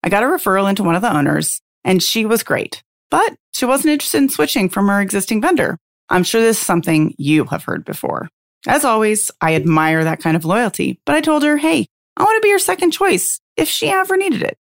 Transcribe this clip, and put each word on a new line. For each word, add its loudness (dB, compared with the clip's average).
I -4
got 2
a 0
referral 0
into 0
one 2
of -2
the 0
owners, -2
and 2
she 0
was 0
great, -6
but 0
she -4
wasn't 2
interested -2
in 4
switching 0
from 0
her 2
existing -2
vendor. 0
I'm 2
sure 0
this 2
is -6
something 2
you 2
have -6
heard -6
before. -6
As 2
always, 0
I 2
admire 2
that -2
kind 2
of -2
loyalty, -2
but 0
I 2
told 0
her, 2
"Hey, 0
I -2
want 4
to 2
be 4
your 4
second 0
choice -2
if 0
she -4
ever 0
needed 0
it." -6